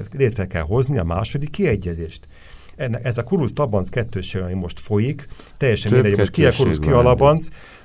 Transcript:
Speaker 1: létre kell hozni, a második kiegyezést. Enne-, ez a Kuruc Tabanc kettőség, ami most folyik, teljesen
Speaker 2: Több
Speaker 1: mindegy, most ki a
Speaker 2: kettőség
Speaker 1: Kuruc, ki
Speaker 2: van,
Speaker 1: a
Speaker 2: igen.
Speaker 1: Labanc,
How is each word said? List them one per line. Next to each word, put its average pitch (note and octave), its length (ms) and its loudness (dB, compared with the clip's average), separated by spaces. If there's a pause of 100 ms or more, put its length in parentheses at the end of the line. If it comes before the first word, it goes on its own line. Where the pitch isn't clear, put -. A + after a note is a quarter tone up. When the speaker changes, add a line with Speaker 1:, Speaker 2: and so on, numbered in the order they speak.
(140)
Speaker 1:
létre G#2+ 340 0
kell E2+ 160 -4
hozni, B2+ 340 0
a G#2+ 60 0
második G#2+ 460 -4
kiegyezést. F2 760 -4 (480)
Enne-, B2 280 -4
ez B2 140 -4
a C3 60 -2
Kuruc C#3+ 300 -2
Tabanc G#2+ 360 -2
kettőség, G2 520 -6
ami F2+ 120 -6
most F2+ 260 -6
folyik, G#2+ 480 -2 (300)
teljesen A2 340 0
Speaker 2:
Több A#2+ 100 6
Speaker 1:
mindegy, G2+ 180 2
most G2 120 2
ki E3 100 0
a - 20 6
Speaker 2:
kettőség B2+ 220 4
Speaker 1:
Kuruc, D#2 140 2
ki D3+ 100 0
Speaker 2:
van, B2+ 80 6
Speaker 1:
a A#2+ 40 8
Speaker 2:
igen. B2 100 6
Speaker 1:
Labanc, C#3+ 360 4 (380)